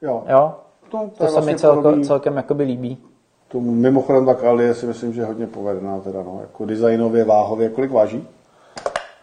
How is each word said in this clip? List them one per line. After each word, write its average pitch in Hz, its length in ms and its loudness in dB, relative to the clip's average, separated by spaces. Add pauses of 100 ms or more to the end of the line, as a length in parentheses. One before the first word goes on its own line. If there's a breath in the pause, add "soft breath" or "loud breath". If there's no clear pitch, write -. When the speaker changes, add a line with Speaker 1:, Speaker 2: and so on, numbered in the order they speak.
Speaker 1:
Jo. 127 260 -4
Speaker 2:
Jo? 147 260 4 (340)
Speaker 1:
To, 220 100 -10
to 214 200 -8
Speaker 2:
To 175 60 -2
Speaker 1:
je 160 60 2
Speaker 2:
se 156 100 -4
mi - 0 -
Speaker 1:
vlastně 151 180 0
Speaker 2:
celko-, 151 240 6
Speaker 1:
podobný. 151 220 4
Speaker 2:
celkem 143 320 -2
jakoby 143 280 -2
líbí. 127 340 -6 (500)
Speaker 1:
Tomu 120 240 -4
mimochodem 131 540 4
ta 131 80 4
kaldie 120 400 2
si 120 120 -10
myslím, 117 260 -6
že 117 80 -8
je 117 60 -4
hodně 110 200 -8
povedená 98 540 -8
teda, 95 220 -8
no. 90 180 -12
Jako 104 260 -12
designově, 113 580 2
váhově. 110 440 2
Kolik 131 220 -4
váží? 113 380 0 (960 loud breath)